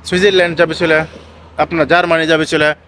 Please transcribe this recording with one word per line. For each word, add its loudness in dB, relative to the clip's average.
সুইজারল্যান্ড 0
যাবে 2
চলে, 2
আপনার -2
জার্মানি 0
যাবে 0
চলে 0